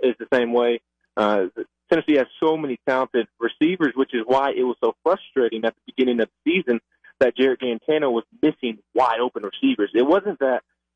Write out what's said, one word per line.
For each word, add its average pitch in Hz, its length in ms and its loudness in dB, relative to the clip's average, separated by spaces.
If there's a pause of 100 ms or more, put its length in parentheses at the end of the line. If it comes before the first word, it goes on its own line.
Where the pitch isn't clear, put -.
is 127 160 2
the 113 140 -12
same 120 220 0
way. 120 260 2 (380)
Uh, 104 300 2 (420)
Tennessee 156 260 2
has 127 100 2 (160)
so 160 140 2
many 143 300 -6
talented 131 420 -2 (100)
receivers, 151 560 -2
which 131 200 -2
is 113 120 -2
why 135 300 0
it 127 80 0
was 123 180 -4
so 113 200 0
frustrating 117 600 -2
at 113 100 -2
the - 200 -20
beginning 123 260 0
of 107 80 0 (160)
the 147 60 0
season 123 300 -2 (380)
that 123 160 2
Jarrett 127 260 0
Guarantano 131 520 -2
was 117 120 -2 (180)
missing 131 360 -2 (160)
wide 117 260 2
open 120 220 -4
receivers. 104 520 -2
It 117 120 4
wasn't 190 340 0
that 127 220 0 (340)